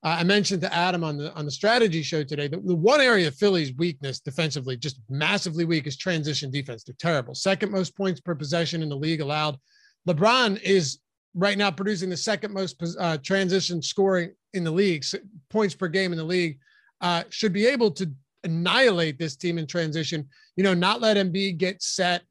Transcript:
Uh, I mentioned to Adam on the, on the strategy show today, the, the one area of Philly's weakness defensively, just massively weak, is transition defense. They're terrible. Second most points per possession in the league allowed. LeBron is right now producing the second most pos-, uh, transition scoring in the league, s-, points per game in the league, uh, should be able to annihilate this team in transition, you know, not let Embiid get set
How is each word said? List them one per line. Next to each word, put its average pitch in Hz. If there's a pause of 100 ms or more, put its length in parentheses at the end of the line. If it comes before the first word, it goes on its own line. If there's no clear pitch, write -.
Uh, 165
I 170
mentioned 190
to 190
Adam 175
on 151
the, 143
on 151
the 147
strategy 202
show 151
today, 147
the, 156
the 190
one 214
area 220
of 139
Philly's 175
weakness 139
defensively, 135
just 131
massively 165
weak, 160
is 139
transition 151
defense. 135
They're -
terrible. 135
Second 196
most 190
points 190
per 175
possession 160
in 151
the 143
league 156
allowed. 147 (500)
LeBron 208
is 180 (360)
right 196
now 202
producing 190
the 175
second 208
most 190
pos-, 170
uh, 165
transition 180
scoring 190 (220)
in 180
the 165
league, 175
s-, - (360)
points 208
per 190
game 180
in 165
the 160
league, 170 (420)
uh, 175
should 214
be 202
able 240
to 185 (320)
annihilate 170
this 160
team 170
in 160
transition, 156 (280)
you 190
know, 190
not 190
let 220
Embiid 190
get 185
set 180